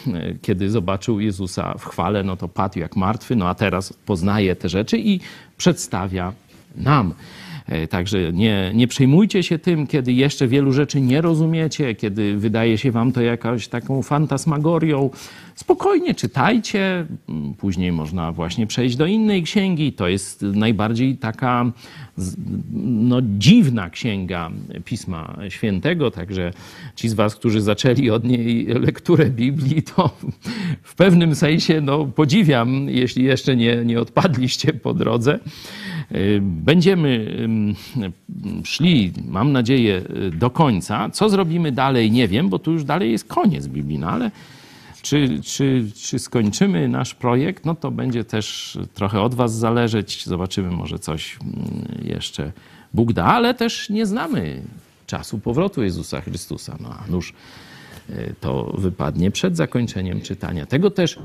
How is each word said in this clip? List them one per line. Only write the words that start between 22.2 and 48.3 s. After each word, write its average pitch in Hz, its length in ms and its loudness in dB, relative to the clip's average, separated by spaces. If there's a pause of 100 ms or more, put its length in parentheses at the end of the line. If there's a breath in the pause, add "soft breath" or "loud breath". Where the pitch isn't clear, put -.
no, 123 380 2
dziwna 117 680 6
księga 92 600 -4 (340)
Pisma 92 520 -8 (120)
Świętego, 117 600 0
także 90 420 -4 (440 loud breath)
ci 117 120 -2
z 110 60 0
was, 107 220 2
którzy 110 240 2
zaczęli 117 500 2
od 110 140 2
niej 117 420 0
lekturę 143 640 2
Biblii, 135 520 0
to - 280 0 (720 loud breath)
w - 120 -20
pewnym 175 400 6
sensie, 156 460 2
no, 143 240 2
podziwiam, 139 840 4
jeśli 123 360 0
jeszcze 131 320 2
nie, 117 280 2
nie 117 160 2
odpadliście 127 720 0
po 123 220 -2
drodze. 120 440 2 (760 loud breath)
E, - 60 -2 (220)
będziemy, 127 960 2
em, 110 360 0 (880 loud breath)
szli, 139 480 2 (160)
mam 101 240 0
nadzieję, 117 500 2 (300)
do 117 180 2
końca. 110 600 0
Co - 180 2
zrobimy 170 440 2
dalej, 123 380 4
nie 120 180 4
wiem, 123 200 2
bo 190 100 0
tu 156 140 -2
już 165 120 0
dalej 180 280 0
jest - 160 -4
koniec 147 400 0
Biblii, 143 300 -4
no 131 120 -2
ale 233 200 -2 (760 loud breath)
czy, 139 380 0
czy, 131 400 0 (120)
czy - 220 -6
skończymy 139 680 0
nasz 127 260 -2
projekt, 131 500 0
no 165 100 0
to 143 160 -6
będzie 120 340 -2
też - 540 -6 (160)